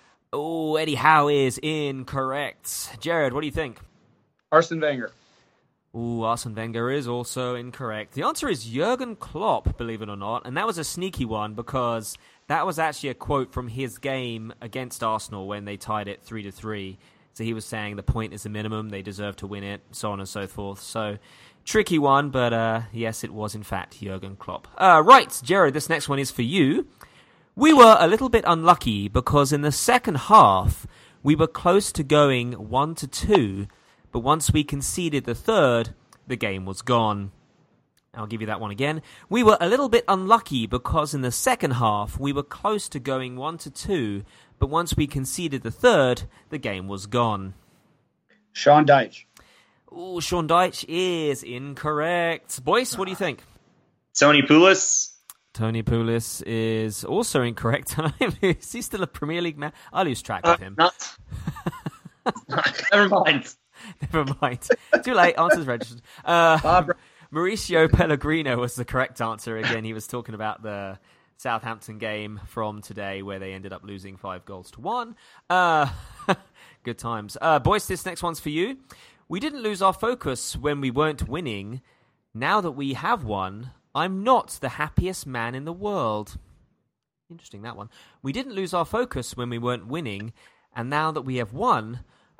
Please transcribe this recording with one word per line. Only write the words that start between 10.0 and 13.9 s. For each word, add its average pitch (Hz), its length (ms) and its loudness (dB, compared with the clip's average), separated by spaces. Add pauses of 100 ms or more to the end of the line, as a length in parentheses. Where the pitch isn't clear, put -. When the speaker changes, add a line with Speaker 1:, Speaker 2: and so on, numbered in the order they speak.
Speaker 1:
it 104 60 -10
or 101 80 -10
not, 107 300 -6
and 127 100 -10
that 202 100 -2
was 180 120 -4
a 151 60 -6
sneaky 175 400 -6
one 107 300 -6
because 117 640 -4 (300)
that 151 180 -2
was 165 140 -4
actually 151 300 -4
a 123 60 -8
quote 135 380 -4
from 123 140 -8
his 120 320 -10